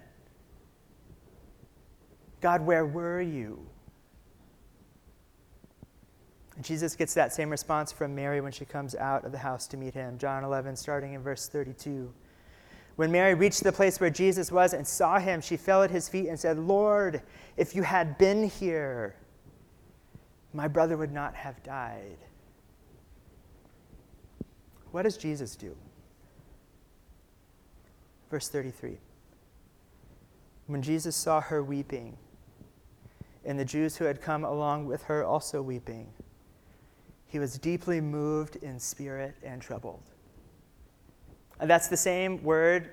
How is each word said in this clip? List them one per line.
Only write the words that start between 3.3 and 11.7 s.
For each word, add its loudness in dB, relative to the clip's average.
And -12
Jesus -4
gets 0
that 4
same -2
response -2
from -4
Mary -2
when -4
she -12
comes -8
out -2
of -8
the -8
house -6
to -12
meet -8
him. -8
John -2
eleven, -2
starting -4
in -10
verse -6
thirty-two. -6